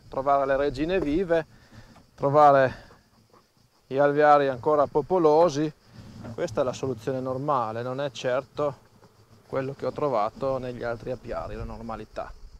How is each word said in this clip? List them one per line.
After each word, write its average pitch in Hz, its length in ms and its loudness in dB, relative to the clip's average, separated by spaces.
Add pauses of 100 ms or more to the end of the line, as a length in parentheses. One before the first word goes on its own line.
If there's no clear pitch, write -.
Trovare 139 360 0
le 135 120 0
regine 143 420 -2
vive, 165 480 0 (680)
trovare 139 580 6 (1120)
gli 131 120 -4
alveari 143 500 6
ancora 135 400 2
popolosi. 156 840 2 (640)
Questa 165 280 -4
è - 20 0
la 123 80 -2
soluzione 131 480 -6
normale, 131 640 -4
non 127 180 -8
è 143 100 -6
certo 135 720 -4 (720)
quello 135 200 -6
che 131 120 -10
ho 127 60 -4
trovato 131 680 -2
negli 123 240 -10
altri 120 300 -8
apiari, 107 420 -10
la 113 80 -10
normalità. 110 680 -12 (280)